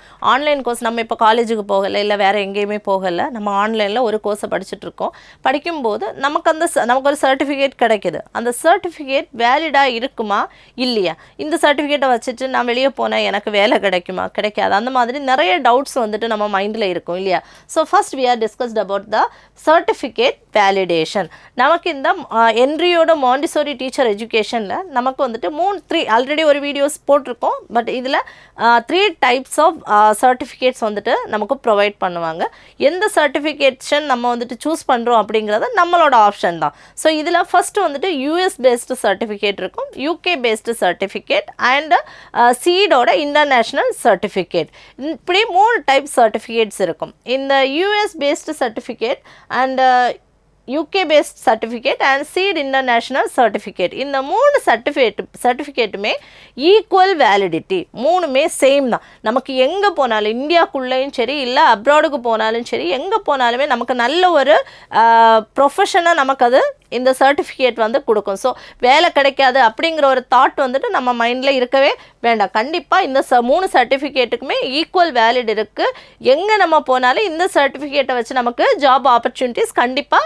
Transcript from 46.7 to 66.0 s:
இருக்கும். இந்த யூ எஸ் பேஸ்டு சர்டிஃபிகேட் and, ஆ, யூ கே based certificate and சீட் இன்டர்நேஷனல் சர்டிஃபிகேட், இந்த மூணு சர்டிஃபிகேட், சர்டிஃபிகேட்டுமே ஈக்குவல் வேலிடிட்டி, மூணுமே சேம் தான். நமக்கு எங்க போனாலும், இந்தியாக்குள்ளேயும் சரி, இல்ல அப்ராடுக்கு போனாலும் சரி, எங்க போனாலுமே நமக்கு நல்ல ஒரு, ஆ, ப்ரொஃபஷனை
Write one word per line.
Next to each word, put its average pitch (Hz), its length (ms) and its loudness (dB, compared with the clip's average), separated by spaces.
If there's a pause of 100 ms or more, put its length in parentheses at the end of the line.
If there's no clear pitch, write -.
இருக்கும். 165 320 -4 (100)
இந்த 269 420 0
யூ 302 260 -2
எஸ் 415 260 -2
பேஸ்டு 302 420 -2
சர்டிஃபிகேட் 240 600 -4 (300)
and, 262 300 -2
ஆ, 247 280 4 (580)
யூ 294 240 -4
கே 381 160 -2
based - 400 0
certificate 233 540 -2
and 277 240 0
சீட் 370 340 -2
இன்டர்நேஷனல் 269 800 -2
சர்டிஃபிகேட், 208 560 -2
இந்த 277 280 -4
மூணு 466 440 2
சர்டிஃபிகேட், 240 520 0 (260)
சர்டிஃபிகேட்டுமே 240 720 -2 (440)
ஈக்குவல் 370 600 4
வேலிடிட்டி, 190 720 0 (100)
மூணுமே 302 480 0 (140)
சேம் 269 300 2
தான். 190 120 -2 (200)
நமக்கு 254 340 -4
எங்க 359 360 0
போனாலும், 240 580 -2
இந்தியாக்குள்ளேயும் 269 600 0
சரி, 262 280 -4
இல்ல 254 360 2
அப்ராடுக்கு 294 420 2
போனாலும் 226 480 -2
சரி, 302 240 -4
எங்க 359 380 -2
போனாலுமே 254 380 0
நமக்கு 254 300 -2
நல்ல 320 360 2
ஒரு, 294 340 4 (280)
ஆ, 226 520 6 (100)
ப்ரொஃபஷனை 339 580 2